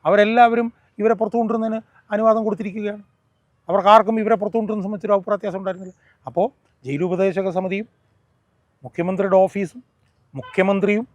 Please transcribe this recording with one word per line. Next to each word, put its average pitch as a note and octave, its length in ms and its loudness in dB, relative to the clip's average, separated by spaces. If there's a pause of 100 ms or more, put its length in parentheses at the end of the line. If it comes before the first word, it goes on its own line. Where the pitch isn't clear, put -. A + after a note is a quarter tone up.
അവരെല്ലാവരും A#3 600 4 (320)
ഇവരെ A3 200 2
പുറത്തു G#3+ 200 -2
കൊണ്ടുവരുന്നതിന് A3 400 -2 (340)
അനുവാദം A3 340 2
കൊടുത്തിരിക്കുകയാണ്. G3+ 560 -6 (680)
അവർക്കാർക്കും G3+ 520 6
ഇവരെ G#3+ 200 2
പുറത്തു G#3 180 -4
കൊണ്ടുവരുന്ന G#3+ 260 -4
സംബന്ധിച്ചൊരു G#3 300 -2
അഭിപ്രായ G3+ 220 -2
വ്യത്യാസം F#3+ 240 -8
ഉണ്ടായിരുന്നില്ല. F#3 320 -10 (340)
അപ്പോൾ E3+ 200 -2 (380)
ജയിൽ C#3 220 -6
ഉപദേശക F#3+ 500 -2
സമിതിയും F#3+ 300 -6 (960)
മുഖ്യമന്ത്രിയുടെ F#3 600 -2
ഓഫീസും G3+ 360 -8 (580)
മുഖ്യമന്ത്രിയും G3 760 0